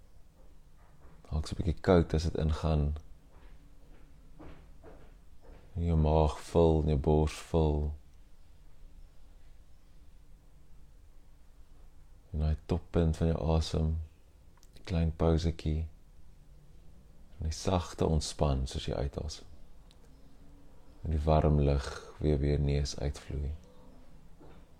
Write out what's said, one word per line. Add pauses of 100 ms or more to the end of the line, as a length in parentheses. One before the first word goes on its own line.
(1300)
Dalk
so
'n
bietjie
koud
as
dit
ingaan. (3000)
En
jou
maag (120)
vul,
en
jou
bors (100)
vul. (4000)
En
daai (100)
toppunt
van
jou
asem, (760)
die
klein
pausetjie. (1500)
En
die
sagte
ontspan
soos
jy
uitasem. (1600)
En
die
warm
lug (320)
weer
by
jou
neus
uitvloei. (1300)